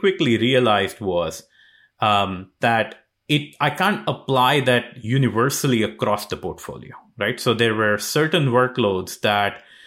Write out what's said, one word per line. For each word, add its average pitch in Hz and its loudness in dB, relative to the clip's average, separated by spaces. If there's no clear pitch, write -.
quickly 160 2
realized 110 2
was, 85 -2
um, 98 0
that 117 0
it, 147 -2
I 147 0
can't 185 -2
apply 135 2
that 123 0
universally 120 0
across 104 -4
the - -8
portfolio, - -12
right? 110 -2
So 120 0
there 113 2
were 107 0
certain 156 0
workloads 117 0
that, 104 0